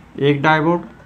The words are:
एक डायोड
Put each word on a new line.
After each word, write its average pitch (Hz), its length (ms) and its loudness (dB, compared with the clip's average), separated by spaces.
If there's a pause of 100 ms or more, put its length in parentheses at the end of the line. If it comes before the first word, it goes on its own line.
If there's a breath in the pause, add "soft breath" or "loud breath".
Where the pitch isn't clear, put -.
(200)
एक 139 220 0
डायोड 156 420 0 (220)